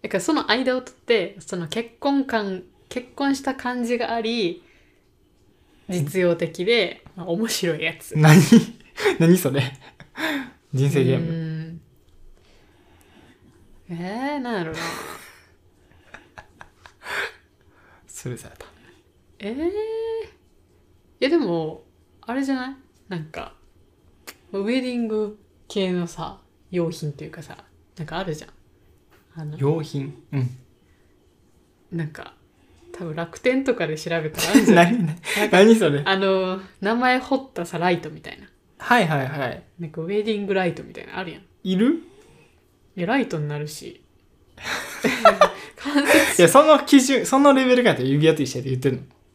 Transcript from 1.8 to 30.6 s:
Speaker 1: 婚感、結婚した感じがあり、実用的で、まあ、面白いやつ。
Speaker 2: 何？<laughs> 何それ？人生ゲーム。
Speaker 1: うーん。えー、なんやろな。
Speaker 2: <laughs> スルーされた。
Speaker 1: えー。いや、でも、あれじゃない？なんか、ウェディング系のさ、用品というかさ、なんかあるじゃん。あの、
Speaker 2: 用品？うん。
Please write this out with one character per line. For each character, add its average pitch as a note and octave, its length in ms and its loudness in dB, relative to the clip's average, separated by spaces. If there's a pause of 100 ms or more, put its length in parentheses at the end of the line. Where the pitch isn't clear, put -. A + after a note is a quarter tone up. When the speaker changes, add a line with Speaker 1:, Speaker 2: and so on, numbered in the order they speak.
Speaker 1:
婚 C#4 260 0
感、 G3 380 -4 (260)
結 B3 260 -10
婚 C#4 180 0
し C4+ 80 -6
た C4 120 -4
感 B3 300 -6
じ A#3 120 -2
が A#3 180 -4
あ A#3 60 -2
り、 A3 420 -4 (1300)
実 F3+ 320 -4
用 F3 160 2
的 E3 280 -6
で、 A3 380 0 (140)
ま F3 80 -12
あ、 - 20 -10
面 G3+ 220 -2
白 E3+ 280 -2
い D3+ 60 -6
や D#3+ 160 -4
つ。 - 180 -10
Speaker 2:
何？ D3+ 220 10 (420)
<laughs> - 380 -2
何 E3 180 6
そ C#3+ 140 0
れ？ C3+ 120 0 (1080)
人 C#3 160 0
生 C3+ 160 2
ゲ C3 120 2
ー - 20 0
ム。 E3 80 -4
Speaker 1:
う E3 40 -6
ー - 20 -4 (400)
ん。 E3 80 -16 (2000)
え G#3+ 460 -8
ー、 - 20 -6
な A#3+ 140 -6
ん - 20 -4
や F3+ 100 -4
ろ D#3+ 80 -8
な。 D#3+ 60 -10
Speaker 2:
<laughs> E3 80 -8 (3250)
ス - 220 -14
ル A#2+ 80 -8
ー - 20 -16
さ - 120 -20
れ - 60 -20
た。 - 100 -20 (720)
Speaker 1:
え G3+ 100 -8
ー。 D4 180 -4
い F#4 40 -2 (1500)
や、 C4+ 100 0
で E4 100 2
も、 E3 440 -4 (380)
あ A#3+ 140 -8
れ C#4 100 -2
じ C4+ 80 -2
ゃ - 20 0
な B3+ 160 -6
い？ C4+ 60 -14 (320)
な F#3 100 -8
ん D#3 60 -10
か、 - 300 -14 (1000)
ウ G3 120 -4
ェ B3 160 0
デ - 20 -8
ィ B3 180 -4
ン A3+ 80 -2
グ G#3+ 300 -4 (280)
系 F#3+ 260 -2
の F3 140 -2
さ、 - 340 -12 (300)
用 E3+ 200 -2
品 D3 220 -8
と D3+ 120 -14
い - 40 -14
う - 40 -14
か - 100 -16
さ、 - 220 -20 (320)
な E3 80 -10
ん - 20 -10
か D#3 120 -8
あ F#3+ 60 -6
る E3 100 -6
じ D3+ 100 -14
ゃ - 20 -20
ん。 - 40 -20 (840)
あ D#3+ 100 -12
の、 D3 140 -10
Speaker 2:
用 D3+ 240 0
品？ C#3 400 -8 (100)
う C#3+ 60 -2
ん。 B2 120 -2 (1400)